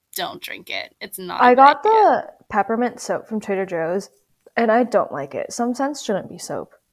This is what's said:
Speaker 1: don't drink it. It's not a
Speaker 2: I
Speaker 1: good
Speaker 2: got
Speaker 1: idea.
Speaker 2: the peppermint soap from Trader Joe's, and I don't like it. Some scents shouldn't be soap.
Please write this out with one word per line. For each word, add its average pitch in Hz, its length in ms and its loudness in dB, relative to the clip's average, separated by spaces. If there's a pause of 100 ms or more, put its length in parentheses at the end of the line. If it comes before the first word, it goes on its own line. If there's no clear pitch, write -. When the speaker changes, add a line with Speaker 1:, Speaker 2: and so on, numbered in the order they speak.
(160)
Speaker 1:
don't 175 280 -8
drink - 280 -14
it. - 300 -10
It's - 180 -14
not 175 220 -6
a 247 40 4
Speaker 2:
I 247 60 8
Speaker 1:
good 247 60 6
Speaker 2:
got 294 300 6
Speaker 1:
idea. 427 60 4
Speaker 2:
the 381 560 2
peppermint 226 520 -2
soap - 280 -6
from 220 120 -4
Trader 196 260 -4
Joe's, 180 420 -4 (480)
and 233 160 2
I 240 120 4
don't 208 280 0
like 143 220 -8
it. - 180 -8
Some 240 220 -2
scents 285 280 -4
shouldn't 185 280 -4
be 170 80 -16
soap. - 360 -10 (180)